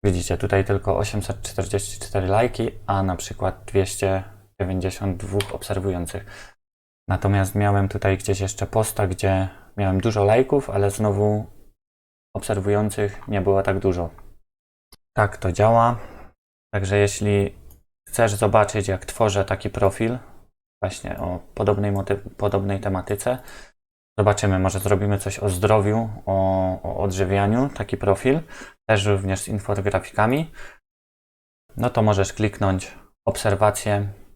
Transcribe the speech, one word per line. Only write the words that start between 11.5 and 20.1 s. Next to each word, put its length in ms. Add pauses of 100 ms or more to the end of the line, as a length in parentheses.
obserwujących 920
nie 140
było 220
tak 160
dużo. 300 (1080)
Tak 200
to 140
działa. 480 (720)
Także 240
jeśli 580 (540)
chcesz 260
zobaczyć, 520
jak 180
tworzę 400
taki 240
profil 500 (640)